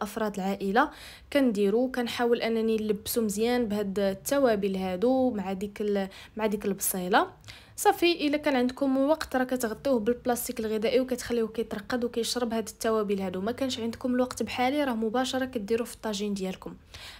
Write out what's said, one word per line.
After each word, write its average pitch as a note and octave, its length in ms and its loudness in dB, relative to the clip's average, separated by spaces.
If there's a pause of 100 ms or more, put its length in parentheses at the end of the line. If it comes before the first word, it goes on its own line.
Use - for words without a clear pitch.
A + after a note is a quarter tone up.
افراد G#3+ 320 -4
العائله G3 560 2 (420)
كنديرو. A#3 580 4
كنحاول A#3+ 520 0
انني A3 340 2
نلبسو G#3+ 440 -2
مزيان A3+ 480 2
بهاد G3+ 300 -2
التوابل G3+ 760 2
هادو A3+ 540 2
مع G3 220 -4
ديك G3+ 280 -6
ال-، G3+ 280 0 (280)
مع G#3+ 100 0
ديك G#3 180 -2
البصيله. G3 600 2 (500)
صافي، F4 500 4
الا D4 100 2
كان D4 200 2
عندكم B3+ 420 2
وقت C#4+ 380 2
راه B3+ 80 2
كتغطيوه B3+ 540 0
بالبلاستيك A#3+ 640 -2
الغذائي A3 400 2
وكتخليوه A#3+ 480 -2
كيترقد A3+ 560 -4
وكيشرب A#3 480 -2
هاد A3+ 160 -2
التوابل G#3+ 520 0
هادو. F#3 200 -4
ما G#3+ 120 -2
كانش B3+ 280 -4
عندكم A#3 340 -2
الوقت B3+ 280 0
بحالي، C4 420 0
راه C4 80 0
مباشره B3 520 0
كديروه A3+ 420 -2
في - 80 -12
الطاجين G#3 400 -4
ديالكم. F#3 400 -6 (460)